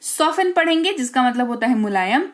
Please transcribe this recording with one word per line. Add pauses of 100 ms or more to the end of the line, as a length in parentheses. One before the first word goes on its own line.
soften
पढ़ेंगे,
जिसका
मतलब
होता
है
मुलायम।